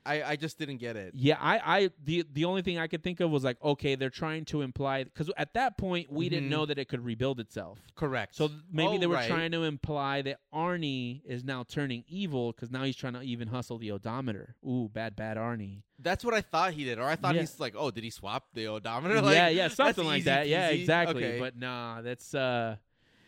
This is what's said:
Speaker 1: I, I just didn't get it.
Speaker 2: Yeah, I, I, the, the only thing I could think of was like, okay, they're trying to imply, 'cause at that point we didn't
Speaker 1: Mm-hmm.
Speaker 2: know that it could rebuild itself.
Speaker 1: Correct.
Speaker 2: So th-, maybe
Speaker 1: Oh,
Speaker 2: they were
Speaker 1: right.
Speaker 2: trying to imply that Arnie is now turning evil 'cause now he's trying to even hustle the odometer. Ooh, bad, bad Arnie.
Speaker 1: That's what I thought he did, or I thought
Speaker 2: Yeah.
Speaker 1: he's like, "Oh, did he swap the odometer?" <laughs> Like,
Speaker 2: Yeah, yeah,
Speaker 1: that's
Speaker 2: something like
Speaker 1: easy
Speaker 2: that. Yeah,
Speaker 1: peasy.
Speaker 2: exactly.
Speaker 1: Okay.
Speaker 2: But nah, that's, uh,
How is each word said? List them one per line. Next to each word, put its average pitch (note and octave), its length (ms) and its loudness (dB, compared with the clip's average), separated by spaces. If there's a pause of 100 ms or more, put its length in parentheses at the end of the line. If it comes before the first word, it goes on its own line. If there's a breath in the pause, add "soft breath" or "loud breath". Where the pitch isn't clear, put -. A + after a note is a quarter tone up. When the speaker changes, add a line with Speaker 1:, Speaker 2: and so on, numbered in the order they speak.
Speaker 1:
I, D3 180 0
I D3 140 0
just D3+ 200 -6
didn't C#3 200 -6
get A#2 180 -6
it. F#2+ 220 -8
Speaker 2:
Yeah, C#3 200 6
I, E3+ 220 4 (200)
I, G3 100 4 (120)
the, D#3+ 300 0
the D3 140 2
only F#3+ 160 2
thing F3+ 180 -2
I D#3+ 80 0
could D#3 160 -6
think F3+ 160 -4
of F3 100 4
was C#3+ 140 2
like, B2+ 180 0
okay, C#3+ 340 2
they're C3 140 0
trying D#3 360 -4
to D3 160 -2
imply, C3+ 420 -2 (100)
'cause D#3+ 220 -4
at D3+ 200 -4
that B3 220 2
point F3+ 320 -2
we D#3 200 0
didn't C#3 160 0
Speaker 1:
Mm-hmm. C#3 60 0
Speaker 2:
know D#3 140 2
that C#3+ 140 -2
it C3 80 -4
could B2 160 -4
rebuild B2 380 0
itself. G2+ 380 -10 (140)
Speaker 1:
Correct. C3 400 -4
Speaker 2:
So D3+ 140 0
th-, D3+ 100 -4 (140)
maybe E3+ 240 4
Speaker 1:
Oh, - 40 2
Speaker 2:
they F3 80 2
were E3+ 80 4
Speaker 1:
right. B2+ 120 0
Speaker 2:
trying E3 240 0
to E3 120 0
imply C#3+ 580 -2
that C3+ 180 -4 (140)
Arnie D3 720 -2
is B2 180 -6
now C3 240 -4
turning C3 400 -4
evil D3 460 -2
'cause A#2+ 180 -10
now C3 120 -4
he's C3+ 120 0
trying B2 200 -8
to B2 60 -10
even A#2+ 280 -6
hustle A#2+ 300 -6
the A2 120 -6
odometer. A#2+ 640 -6 (100)
Ooh, B2 280 0
bad, A2 240 -6
bad A2 180 -4
Arnie. G#2+ 460 -4 (180)
Speaker 1:
That's F3 240 -2
what A#3 100 0
I G#3+ 60 4
thought F3+ 320 2
he D3+ 140 -6
did, A#2+ 140 -2
or A#2+ 40 -2
I D#3 140 0
thought F#3 180 2
Speaker 2:
Yeah. E3+ 60 4
Speaker 1:
he's - 180 -6
like, B2+ 160 -4
"Oh, C3+ 160 -2
did A2 140 -8
he A#2 40 -6
swap G#2+ 440 -8
the A2 160 -4
odometer?" A#2+ 460 -2
<laughs> A3 60 6
Like, - 140 8
Speaker 2:
Yeah, - 140 8
yeah, F3+ 140 4
Speaker 1:
that's D#3+ 120 0
Speaker 2:
something F#3+ 300 4
like D3 140 2
Speaker 1:
easy - 100 0
Speaker 2:
that. C#3+ 180 4
Yeah, E3 240 4
Speaker 1:
peasy. E3 80 2
Speaker 2:
exactly. E3 460 2
Speaker 1:
Okay. A#2+ 140 -2
Speaker 2:
But B2+ 180 -6
nah, A#2+ 440 -6
that's, A#2+ 320 -8
uh, A#2+ 440 2 (500 soft breath)